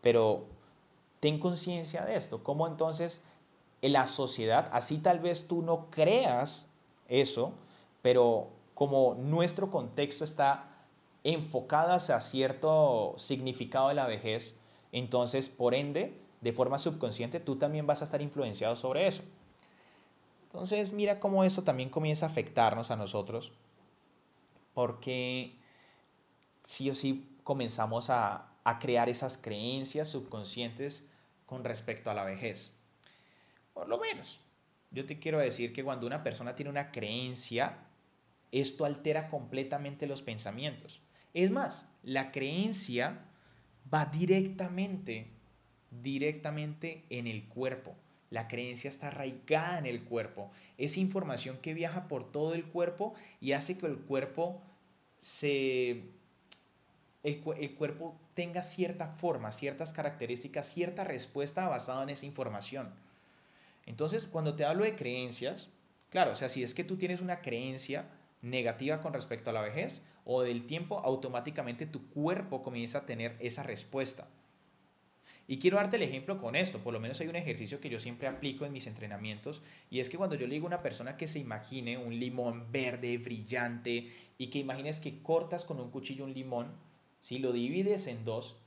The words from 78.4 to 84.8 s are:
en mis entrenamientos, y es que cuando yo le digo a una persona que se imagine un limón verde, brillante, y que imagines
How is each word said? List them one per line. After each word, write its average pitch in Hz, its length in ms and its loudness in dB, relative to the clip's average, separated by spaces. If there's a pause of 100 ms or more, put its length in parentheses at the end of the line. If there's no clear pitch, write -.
en 143 80 -8
mis 131 140 -8
entrenamientos, 107 760 -8 (280)
y 123 80 -2
es 123 100 -2
que - 80 -8
cuando 175 200 0
yo 127 100 -2
le 131 80 -2
digo 156 120 -4
a - 20 -4
una 175 140 -2
persona 131 340 -6
que 160 100 -6
se 156 140 -6
imagine 120 580 -6
un 117 200 -6
limón 120 520 -2
verde, 120 480 -2
brillante, 120 920 -4 (260)
y - 80 -4
que 143 140 -4
imagines 135 400 -4